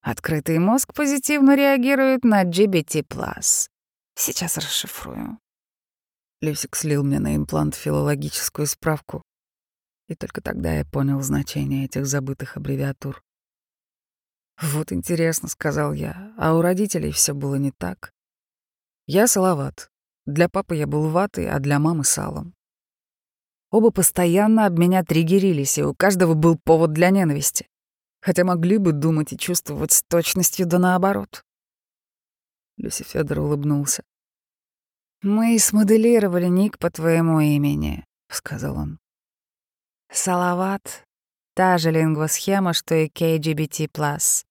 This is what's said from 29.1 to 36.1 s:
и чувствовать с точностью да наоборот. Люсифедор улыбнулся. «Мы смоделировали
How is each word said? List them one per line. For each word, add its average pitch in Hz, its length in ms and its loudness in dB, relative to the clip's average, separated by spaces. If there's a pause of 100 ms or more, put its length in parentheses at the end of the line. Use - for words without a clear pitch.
и - 40 -12
чувствовать 151 560 -4
с - 100 2
точностью 175 640 0
да 175 100 2
наоборот. 185 680 0 (1300)
Люсифедор - 600 -6
улыбнулся. 147 640 -2 (1200)
«Мы 226 340 2
смоделировали 208 880 4